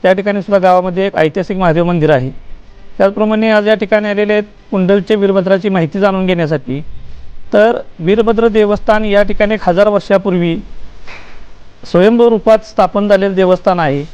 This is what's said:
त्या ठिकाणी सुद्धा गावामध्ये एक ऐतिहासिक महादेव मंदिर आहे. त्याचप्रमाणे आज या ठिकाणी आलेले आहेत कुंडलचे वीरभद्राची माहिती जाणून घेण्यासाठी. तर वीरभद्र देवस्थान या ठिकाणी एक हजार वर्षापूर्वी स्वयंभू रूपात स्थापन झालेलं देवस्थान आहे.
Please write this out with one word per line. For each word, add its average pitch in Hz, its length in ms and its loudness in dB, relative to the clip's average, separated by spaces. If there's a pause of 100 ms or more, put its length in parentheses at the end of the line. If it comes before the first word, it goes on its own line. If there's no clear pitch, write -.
त्या 185 100 4
ठिकाणी 202 300 -2
सुद्धा 202 160 0
गावामध्ये 185 480 2
एक 196 100 -4
ऐतिहासिक 160 400 -2
महादेव 170 280 2
मंदिर 170 260 2
आहे. 131 200 2 (680)
त्याचप्रमाणे 214 520 0
आज 214 180 2
या 220 60 4
ठिकाणी 208 340 0
आलेले 208 240 0
आहेत 208 100 2 (280)
कुंडलचे 196 440 2
वीरभद्राची 196 540 0
माहिती 180 320 -2
जाणून 190 260 0
घेण्यासाठी. 156 580 -2 (680)
तर 220 240 4 (220)
वीरभद्र 214 500 2
देवस्थान 214 560 0
या 202 180 2
ठिकाणी 208 320 0
एक 208 140 -6
हजार 190 200 2
वर्षापूर्वी 185 680 0 (1300)
स्वयंभू 233 460 4
रूपात 220 280 2
स्थापन 202 500 -2
झालेलं 196 260 2
देवस्थान 185 460 2
आहे. 143 340 -2